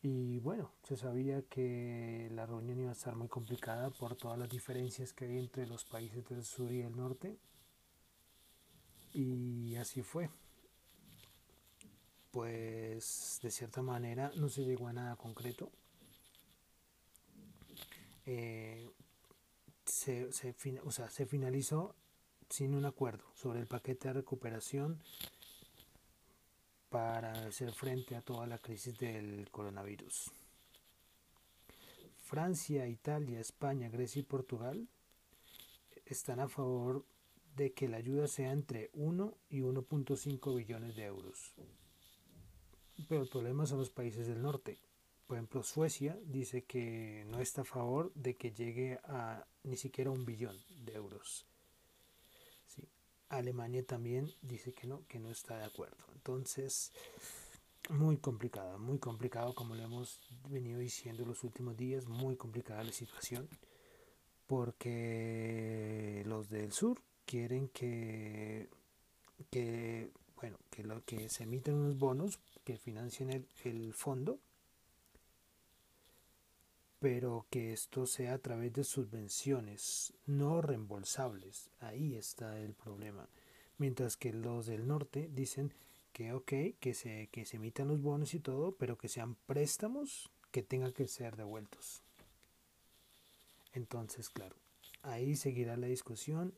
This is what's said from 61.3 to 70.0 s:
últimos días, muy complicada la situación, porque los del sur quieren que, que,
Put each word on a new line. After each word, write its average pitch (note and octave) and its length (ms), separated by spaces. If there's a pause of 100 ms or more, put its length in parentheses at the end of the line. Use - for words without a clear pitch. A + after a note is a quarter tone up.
últimos A#2+ 340
días, B2+ 300
muy B2+ 280
complicada A2 480
la A2+ 80
situación, A#2+ 560 (1000)
porque A2+ 1800
los G#2+ 240
del G#2 240
sur A#3+ 280 (240)
quieren B2 440
que, A2 1000 (800)
que, A#2 640 (240)